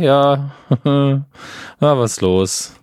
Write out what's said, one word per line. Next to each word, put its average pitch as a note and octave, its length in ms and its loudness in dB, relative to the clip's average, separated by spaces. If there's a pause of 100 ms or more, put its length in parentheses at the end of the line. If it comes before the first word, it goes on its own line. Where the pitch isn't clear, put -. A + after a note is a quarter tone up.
ja, C#3 500 2 (180)
<laughs> C3 140 0
ah, C#3 400 0 (540)
was C3+ 340 2
ist - 100 -12
los?“ F#2 600 0